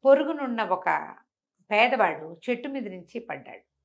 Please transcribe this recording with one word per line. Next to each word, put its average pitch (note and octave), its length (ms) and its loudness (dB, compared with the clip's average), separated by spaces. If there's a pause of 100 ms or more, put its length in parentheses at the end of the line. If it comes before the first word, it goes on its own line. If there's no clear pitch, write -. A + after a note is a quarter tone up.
పొరుగునున్న C#4 600 4
ఒక E3 500 -2 (560)
పేదవాడు F#3+ 720 2 (100)
చెట్టు A#3+ 180 -4
మీద C4+ 200 -8
నుంచి F#3 320 -14
పడ్డాడు. - 640 -16